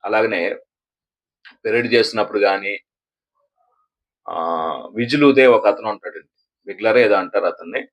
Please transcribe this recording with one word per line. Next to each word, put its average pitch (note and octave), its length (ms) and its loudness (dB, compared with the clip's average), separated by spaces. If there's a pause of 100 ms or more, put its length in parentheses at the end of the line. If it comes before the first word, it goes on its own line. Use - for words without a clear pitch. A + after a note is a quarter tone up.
అలాగనే G#2+ 500 -2 (1080)
పెరేడ్ A#2 280 -2
చేసినప్పుడు A2 460 0
కానీ, G2 340 0 (1600)
ఆ, E2 60 -10 (580)
విజులు A#2+ 340 0
ఊదే C3+ 180 6
ఒక A2+ 220 6
అతను G#2+ 220 0
ఉంటాడండి, - 400 -12 (380)
విగ్లర్ G#2 300 0
ఏదో G#2+ 180 4
అంటారు F#2 300 -2
అతన్ని. F2 360 -6 (120)